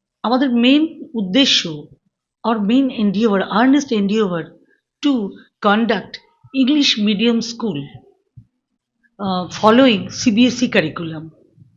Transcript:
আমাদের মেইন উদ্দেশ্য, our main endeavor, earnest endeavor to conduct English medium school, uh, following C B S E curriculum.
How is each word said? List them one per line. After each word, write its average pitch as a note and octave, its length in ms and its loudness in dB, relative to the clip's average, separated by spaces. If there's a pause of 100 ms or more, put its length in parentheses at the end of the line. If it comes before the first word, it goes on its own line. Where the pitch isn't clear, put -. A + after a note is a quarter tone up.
(240)
আমাদের B3+ 260 0
মেইন C4 640 2
উদ্দেশ্য, F#3 760 0 (600)
our A3+ 120 0
main B3 280 2 (160)
endeavor, G3+ 380 0 (180)
earnest C4+ 320 2
endeavor G3 520 -2 (600)
to C#4+ 80 2 (500)
conduct G#3 520 0 (420)
English C4+ 440 2
medium A3 420 0
school, F3+ 420 -8 (1400)
uh, F#3 300 -4
following A3+ 600 4
C - 180 -4
B A3+ 160 4
S B3 160 -2
E B3+ 80 0
curriculum. D#3+ 640 -4 (460)